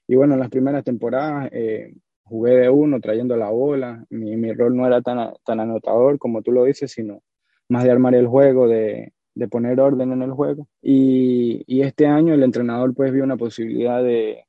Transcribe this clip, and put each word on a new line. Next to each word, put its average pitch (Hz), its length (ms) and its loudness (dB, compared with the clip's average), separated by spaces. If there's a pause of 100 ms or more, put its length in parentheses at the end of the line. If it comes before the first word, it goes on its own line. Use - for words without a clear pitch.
Y 120 80 0
bueno, 139 200 4
en 131 60 0
las 120 100 -6
primeras 131 340 -2
temporadas, 131 680 -4
eh, 113 420 -8 (280)
jugué 113 300 -2
de 127 180 4
uno, 143 300 2
trayendo 117 360 -4
la 110 120 -4
bola. 123 640 -4
Mi, 110 260 -8
mi 113 160 -4
rol 123 240 0
no 127 100 0
era 123 160 2
tan, 123 300 -6 (120)
tan 113 140 -4
anotador, 113 600 0
como 113 240 -6
tú 120 100 -2
lo 123 120 4
dices, 135 280 -2
sino 104 300 -12 (460)
más 123 140 0
de 127 80 4
armar 127 240 4
el 123 140 4
juego, 131 400 4
de, 110 460 -2 (200)
de 117 140 -6
poner 120 320 -2
orden 131 320 0
en 127 100 -4
el 131 80 -6
juego. 143 380 -6 (120)
Y, 127 840 2
y 131 160 0
este 139 240 0
año 156 280 4
el 143 80 4
entrenador, 123 520 0
pues, 135 180 -2
vio 135 120 0
una 135 120 -4
posibilidad 117 640 -4
de 113 460 -2